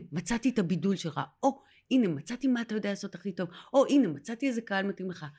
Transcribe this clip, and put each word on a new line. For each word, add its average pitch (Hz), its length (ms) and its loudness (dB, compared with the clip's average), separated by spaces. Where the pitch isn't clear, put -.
מצאתי 233 380 0
את 240 100 0
הבידול 180 360 2
שלך." 156 260 -6
"או, 269 180 2
הנה, 247 160 4
מצאתי 180 400 -4
מה 247 140 2
אתה 220 140 -4
יודע 202 140 -2
לעשות 196 260 -6
הכי 202 160 -8
טוב." 175 180 -4
"או, 262 160 8
הנה, 269 180 6
מצאתי 226 400 -4
איזה 233 140 -2
קהל 196 240 -2
מתאים 190 260 -4
לך." 170 140 -12